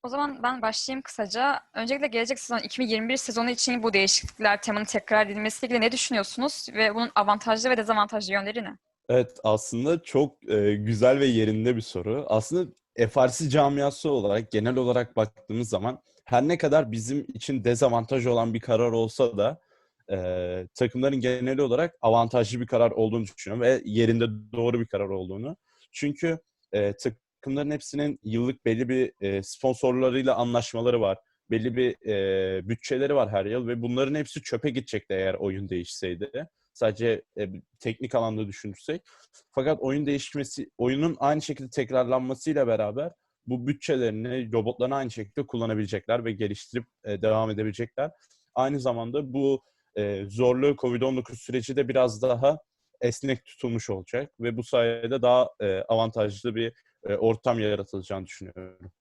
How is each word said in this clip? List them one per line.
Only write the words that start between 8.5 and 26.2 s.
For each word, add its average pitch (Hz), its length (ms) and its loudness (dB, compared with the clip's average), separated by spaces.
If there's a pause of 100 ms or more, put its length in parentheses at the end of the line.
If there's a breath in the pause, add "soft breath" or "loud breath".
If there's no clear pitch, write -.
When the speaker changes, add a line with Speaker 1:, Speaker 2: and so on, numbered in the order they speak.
Speaker 1:
ne? - 140 -14 (300)
Speaker 2:
Evet, 123 360 2
aslında 120 580 2
çok, - 480 0
e, 104 240 4
güzel 113 460 4
ve 139 60 4
yerinde 110 500 4
bir 110 40 -2
soru. 107 480 -4
Aslında 127 420 0 (260)
F 123 300 4
R - 20 4
C 151 200 -2
camiası 143 640 2
olarak, 107 420 0
genel 113 240 0
olarak 123 400 0
baktığımız 110 520 -2
zaman 107 340 -4 (220 soft breath)
her 123 240 4
ne 170 100 0
kadar 151 340 2
bizim 117 420 -6
için 120 300 -6
dezavantaj 120 640 2
olan 117 280 2
bir 113 60 -2
karar 117 320 2
olsa 113 460 0
da, 123 220 0 (520)
e, 98 40 -2 (580)
takımların 127 460 0
geneli 127 420 0
olarak 139 400 0
avantajlı 117 580 2
bir 123 60 -4
karar 117 240 4
olduğunu 110 340 0
düşünüyorum 104 380 -8
ve 123 220 4
yerinde 113 400 2 (280)
doğru 117 280 0
bir 113 60 -2
karar 98 220 -4
olduğunu. 98 480 -8 (360 soft breath)
Çünkü, 160 460 -4 (340)